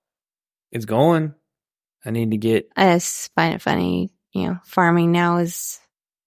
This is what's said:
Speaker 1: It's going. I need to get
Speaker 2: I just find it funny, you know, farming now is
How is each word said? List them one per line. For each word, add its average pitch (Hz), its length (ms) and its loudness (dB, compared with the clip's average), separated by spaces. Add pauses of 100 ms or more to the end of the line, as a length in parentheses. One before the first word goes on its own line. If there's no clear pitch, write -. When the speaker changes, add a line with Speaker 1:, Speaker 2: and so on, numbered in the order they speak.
(720)
Speaker 1:
It's 113 140 -8
going. 151 480 2 (720)
I 110 60 -6
need 113 200 -2
to 110 60 0
get 113 380 0
Speaker 2:
I 190 180 4
just - 400 -4
find 165 220 0
it 175 60 -10
funny, - 500 -2 (200)
you 185 160 -6
know, 180 180 -6
farming 170 460 2
now 175 260 2
is - 420 -6 (480)